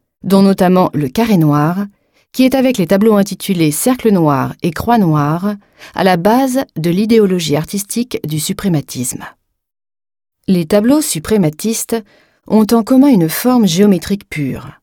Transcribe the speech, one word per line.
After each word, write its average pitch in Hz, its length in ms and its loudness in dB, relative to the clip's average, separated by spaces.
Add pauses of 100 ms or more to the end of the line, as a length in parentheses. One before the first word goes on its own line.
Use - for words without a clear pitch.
(220)
dont 196 200 2
notamment 185 520 2
le 147 140 -2
Carré 220 280 0
noir, 156 480 0 (480)
qui 262 120 2
est 262 100 2
avec 262 240 0
les 175 80 0
tableaux 208 300 2
intitulés 190 540 0
Cercle 247 400 -2
noir 143 520 0
et 170 80 -2
Croix 233 280 0
noire, 170 580 0 (380)
à 170 100 -2
la 185 120 4
base 247 480 0 (120)
de 160 140 -2
l'idéologie 185 680 0
artistique 202 680 -6
du 156 120 -6
suprématisme. 147 840 -4 (1200)
Les 175 200 0
tableaux 226 340 2
suprématistes 208 960 -2 (500)
ont 214 240 2
en 233 140 2
commun 262 240 4
une 180 200 4
forme 240 380 0
géométrique 196 640 0
pure. - 540 -8